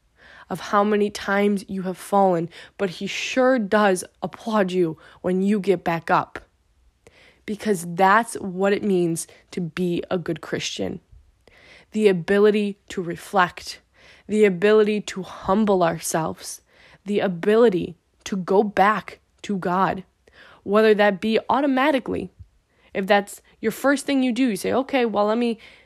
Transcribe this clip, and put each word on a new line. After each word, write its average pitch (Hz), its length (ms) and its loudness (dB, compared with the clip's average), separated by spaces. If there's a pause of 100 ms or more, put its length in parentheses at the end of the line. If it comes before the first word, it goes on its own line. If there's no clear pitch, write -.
(500)
of 180 100 -8
how 202 240 0
many 208 260 0
times 202 580 -2
you 190 140 -8
have 180 160 -8
fallen, 185 520 2 (280)
but 196 120 -4
he 190 180 -10
sure 254 520 0
does 202 440 2 (180)
applaud 196 500 -2
you 170 260 -2 (240)
when 185 200 -2
you 202 180 2
get 185 240 0
back 165 260 -4
up. 170 300 0 (1080)
Because 202 400 -4 (100)
that's 196 400 2
what 190 380 -2
it 196 100 -4
means 175 440 0 (240)
to 190 100 -6
be 175 480 -4
a 180 80 -2
good 165 240 -6
Christian. - 580 -8 (920)
The 214 160 2
ability 202 680 2 (120)
to - 120 -8
reflect, 170 800 -4 (460)
the 214 180 4
ability 208 560 4
to - 220 -10
humble 196 600 0
ourselves, 170 800 -4 (440)
the 202 140 -2
ability 196 760 2 (300)
to - 100 -6
go 190 280 2
back 202 560 0 (240)
to 202 140 -4
God, 180 460 -2 (600)
whether 214 300 4
that 202 280 2
be 220 180 0 (100)
automatically. 262 840 0 (640)
If 190 140 -4
that's 202 340 2 (200)
your 220 100 -2
first 269 340 0
thing 269 180 0
you 254 100 0
do, 247 160 0
you 196 80 -2
say, 190 160 -4
"Okay, 247 320 0
well, 208 200 0
let 214 120 0
me 233 220 -2 (260)